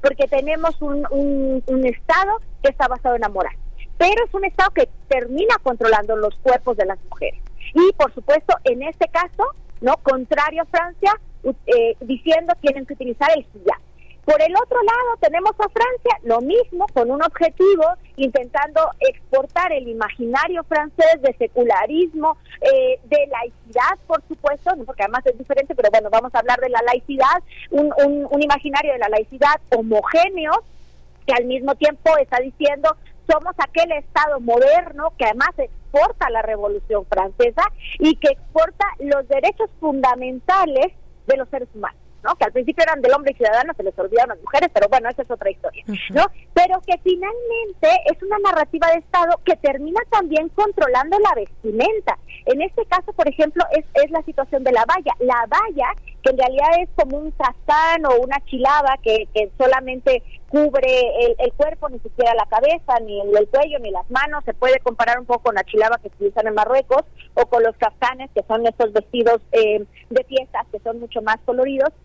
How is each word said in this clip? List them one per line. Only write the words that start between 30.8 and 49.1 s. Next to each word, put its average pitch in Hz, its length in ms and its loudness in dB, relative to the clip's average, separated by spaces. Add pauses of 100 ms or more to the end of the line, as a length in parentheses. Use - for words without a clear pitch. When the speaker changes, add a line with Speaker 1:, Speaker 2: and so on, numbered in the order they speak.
Speaker 1:
que 269 60 0
al 247 140 0
mismo 262 300 -2
tiempo 302 420 2
está 262 200 0
diciendo, 285 560 0 (320)
"Somos 320 300 0
aquel 330 360 0
Estado 294 480 -2
moderno 285 760 2
que 254 80 -2
además 247 320 0
exporta 294 720 -2
la 226 140 -2
Revolución 208 640 -4
Francesa 220 560 0 (360)
y 311 180 2
que 302 120 0
exporta 320 560 -2 (140)
los 277 280 -2
derechos 370 440 0 (100)
fundamentales 269 1080 0 (380)
de 269 120 2
los 254 100 -6
seres 262 260 -8
humanos", 202 260 -12 (240)
¿no? 277 100 0
Que 233 120 0
al 214 60 -4
principio 254 300 0
eran 311 180 0
del 254 120 4
hombre 277 200 0
y - 40 -10
ciudadano, 240 380 0
se 190 100 -10
les 190 120 -6
olvidaron 226 340 0
las 196 120 -10
mujeres, 311 320 0
pero 202 140 4
bueno, 240 200 2
esa 254 140 -6
es - 80 -8
otra 208 200 -4
historia, - 360 -10
Speaker 2:
Ujú. 196 280 -10
Speaker 1:
¿no? 320 100 4 (280)
Pero 359 280 2
que 349 180 -2
finalmente 415 880 -2 (180)
es 339 160 -2
una 403 180 -4
narrativa 330 500 0
de 330 80 4
Estado 339 460 0